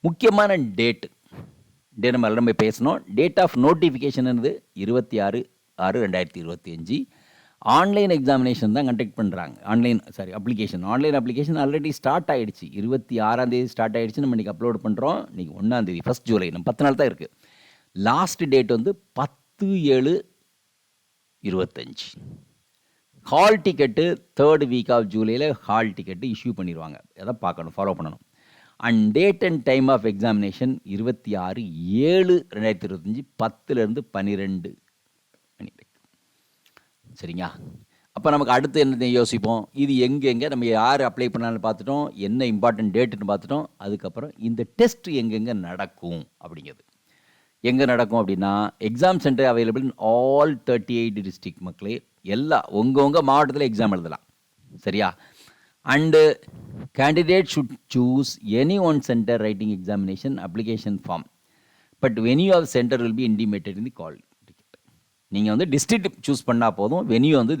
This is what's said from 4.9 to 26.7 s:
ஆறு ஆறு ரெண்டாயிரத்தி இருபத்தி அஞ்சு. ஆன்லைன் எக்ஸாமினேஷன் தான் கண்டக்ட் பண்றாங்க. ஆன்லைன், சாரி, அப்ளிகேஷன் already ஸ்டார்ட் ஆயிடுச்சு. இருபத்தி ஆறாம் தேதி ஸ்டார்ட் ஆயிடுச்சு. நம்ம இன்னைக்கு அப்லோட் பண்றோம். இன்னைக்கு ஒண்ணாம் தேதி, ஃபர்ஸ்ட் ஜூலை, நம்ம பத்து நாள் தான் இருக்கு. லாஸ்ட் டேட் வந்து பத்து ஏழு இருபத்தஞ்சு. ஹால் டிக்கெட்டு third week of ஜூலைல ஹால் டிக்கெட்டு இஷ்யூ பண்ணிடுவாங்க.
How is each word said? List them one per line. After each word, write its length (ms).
ஆறு 120
ஆறு 180
ரெண்டாயிரத்தி 400
இருபத்தி 320
அஞ்சு. 220
ஆன்லைன் 380
எக்ஸாமினேஷன் 600
தான் 120
கண்டக்ட் 320
பண்றாங்க. 360
ஆன்லைன், 280
சாரி, 220
அப்ளிகேஷன் 460
already 360
ஸ்டார்ட் 340
ஆயிடுச்சு. 320
இருபத்தி 360
ஆறாம் 260
தேதி 200
ஸ்டார்ட் 260
ஆயிடுச்சு. 240
நம்ம 120
இன்னைக்கு 180
அப்லோட் 300
பண்றோம். 340
இன்னைக்கு 300
ஒண்ணாம் 260
தேதி, 200
ஃபர்ஸ்ட் 220
ஜூலை, 240
நம்ம 160
பத்து 160
நாள் 140
தான் 120
இருக்கு. 160
லாஸ்ட் 360
டேட் 220
வந்து 160
பத்து 480
ஏழு 180
இருபத்தஞ்சு. 600
ஹால் 360
டிக்கெட்டு 400
third 220
week 240
of 60
ஜூலைல 340
ஹால் 300
டிக்கெட்டு 380
இஷ்யூ 240
பண்ணிடுவாங்க. 380